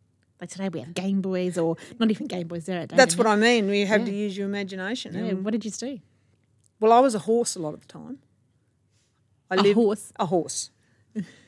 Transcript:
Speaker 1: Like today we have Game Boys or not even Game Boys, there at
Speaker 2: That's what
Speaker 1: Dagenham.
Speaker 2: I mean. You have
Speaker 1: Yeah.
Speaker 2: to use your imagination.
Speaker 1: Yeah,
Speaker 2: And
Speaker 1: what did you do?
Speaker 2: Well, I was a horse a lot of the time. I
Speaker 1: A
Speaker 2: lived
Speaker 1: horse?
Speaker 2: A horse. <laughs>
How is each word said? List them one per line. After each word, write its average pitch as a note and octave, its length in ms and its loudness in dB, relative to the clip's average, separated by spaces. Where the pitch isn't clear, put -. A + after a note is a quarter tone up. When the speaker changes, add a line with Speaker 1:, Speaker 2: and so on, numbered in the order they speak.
Speaker 1:
Like F3 120 -14
today F#3+ 180 -6
we E3+ 120 -8
have E3 120 -14
Game F#3+ 280 -2
Boys F3+ 360 -2
or E3 200 0
not A3+ 120 2
even C4 160 -6
Game F3 200 -6
Boys, E3+ 200 -10
there F#3 140 -4
at - 80 -10
Speaker 2:
That's F3+ 280 6
what A3+ 80 4
Speaker 1:
Dagenham. G#3+ 60 4
Speaker 2:
I A3+ 300 4
mean. G3 120 0
You G3+ 140 0
have G#3+ 140 2
Speaker 1:
Yeah. A#3+ 40 -4
Speaker 2:
to G3+ 100 -4
use G3+ 220 -4
your G3+ 80 -6
imagination. G3 680 -8
Speaker 1:
Yeah, G3+ 80 -6
Speaker 2:
And F#3 200 -4
Speaker 1:
what G3+ 60 -4
did A3 160 -2
you G#3 60 -8
do? A#3+ 280 -10
Speaker 2:
Well, A3 120 6
I A#3 80 8
was C4 160 4
a G3 40 -4
horse A3+ 360 0
a F#3+ 40 -8
lot D3+ 140 -6
of - 80 -18
the - 60 -20
time. G3+ 320 -16
I F#3 60 -2
Speaker 1:
A F#3+ 80 6
Speaker 2:
lived G3+ 100 6
Speaker 1:
horse? G#3+ 460 0
Speaker 2:
A F#3 80 -2
horse. - 420 -2
<laughs> G3 100 -6